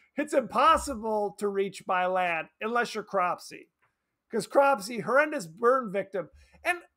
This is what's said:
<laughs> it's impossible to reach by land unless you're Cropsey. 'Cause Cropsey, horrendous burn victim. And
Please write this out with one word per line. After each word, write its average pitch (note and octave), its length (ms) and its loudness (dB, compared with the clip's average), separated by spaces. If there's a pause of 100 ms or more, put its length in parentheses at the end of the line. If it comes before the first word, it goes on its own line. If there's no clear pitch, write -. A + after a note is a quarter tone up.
<laughs> - 160 -20
it's D4 180 -4
impossible A3+ 1040 0
to G#3 100 -2
reach G3 380 -4
by F#3 200 0
land F3+ 420 -2 (120)
unless A#3 340 -2
you're A3 100 -8
Cropsey. - 640 -4 (600)
'Cause A3 160 -2
Cropsey, C4 540 2
horrendous C4 460 0
burn A#3 460 2
victim. F#3 380 -6 (340)
And F4 140 0 (180)